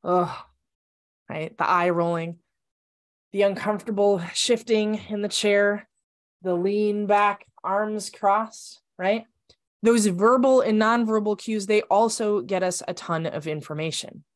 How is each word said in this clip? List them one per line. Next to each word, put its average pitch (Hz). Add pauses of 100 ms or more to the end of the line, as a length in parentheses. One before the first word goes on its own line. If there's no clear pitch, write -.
Ugh. 180 (920)
Right? 156
The -
eye 180
rolling, 170 (960)
the 202
uncomfortable 202 (100)
shifting 214 (100)
in 208
the 208
chair, 202 (560)
the 180
lean 208
back, 202 (180)
arms 208
crossed, - (180)
right? 208 (560)
Those 220
verbal 240
and 214
nonverbal 220
cues, 214
they 208
also 214
get 185
us 180
a 180
ton 165
of 151
information 151 (120)